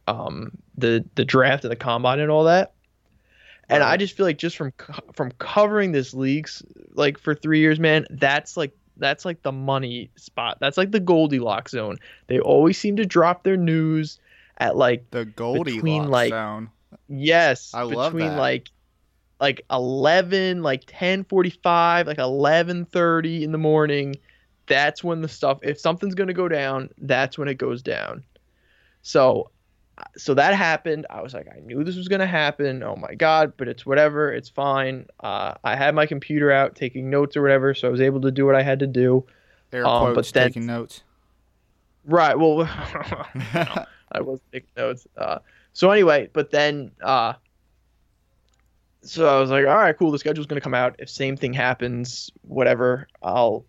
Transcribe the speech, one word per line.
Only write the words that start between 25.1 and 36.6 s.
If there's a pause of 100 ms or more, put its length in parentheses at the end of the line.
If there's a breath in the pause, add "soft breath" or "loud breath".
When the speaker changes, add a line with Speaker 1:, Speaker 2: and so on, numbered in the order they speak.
Speaker 1:
the
stuff,
if
something's
gonna
go
down,
that's
when
it
goes
down. (800)
So, (640)
so
that
happened.
I
was
like,
"I
knew
this
was
gonna
happen.
Oh
my
God,"
but
it's
whatever.
It's
fine. (140)
Uh,
I
had
my
computer
out